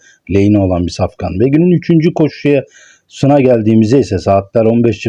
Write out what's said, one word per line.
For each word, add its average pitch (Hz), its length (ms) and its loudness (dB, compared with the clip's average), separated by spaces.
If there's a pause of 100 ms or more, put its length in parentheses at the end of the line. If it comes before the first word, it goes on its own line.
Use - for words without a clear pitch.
(340)
lehine 101 260 2
olan 90 260 -2
bir 82 60 -8
safkan. 90 480 -8
Ve 123 100 0
günün 170 220 2
üçüncü 165 420 0
koşuya 143 500 -2 (440)
sına 143 340 0
geldiğimizde 113 580 2
ise 110 180 -2
saatler 98 480 -2
on 117 180 0
beş 113 260 -2